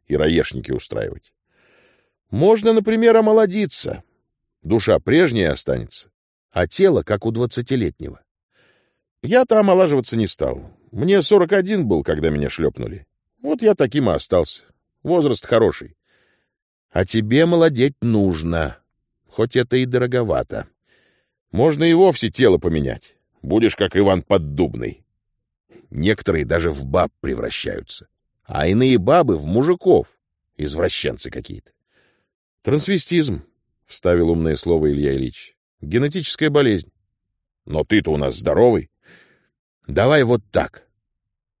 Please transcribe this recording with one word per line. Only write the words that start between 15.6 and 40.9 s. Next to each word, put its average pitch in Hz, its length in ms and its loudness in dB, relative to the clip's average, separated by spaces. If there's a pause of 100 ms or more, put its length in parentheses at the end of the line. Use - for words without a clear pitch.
А 92 160 -2
тебе 113 400 2
молодеть 160 560 2
нужно, 85 800 0 (480)
хоть - 280 -4
это 127 220 0
и 127 80 0
дороговато. 123 840 -2 (840)
Можно 147 320 0
и 165 100 4
вовсе 165 380 2
тело 107 260 4
поменять. 73 580 -4 (280)
Будешь 107 320 2
как 98 200 -2
Иван 95 280 2
Поддубный. 71 840 -4 (840)
Некоторые 82 560 -2
даже 82 260 -2
в 69 140 -10
баб 76 260 0 (100)
превращаются, 58 880 -10 (360)
а 73 240 -4
иные 123 300 4
бабы 120 400 2
в 73 80 -10
мужиков. 139 640 2 (500)
Извращенцы 76 720 -6
какие-то». - 420 -16 (920)
«Трансвестизм», — 151 800 -2 (420)
вставил 87 460 0
умное 80 240 0
слово 78 360 0
Илья 71 240 -2
Ильич. - 400 -10 (260)
«Генетическая 147 680 -4
болезнь». 135 420 0 (760)
«Но 76 180 -4
ты-то 98 280 0
у 76 60 0
нас 69 180 -4
здоровый». 98 540 2 (1000)
«Давай 127 360 2
вот 117 180 2 (100)
так. - 360 -4 (720)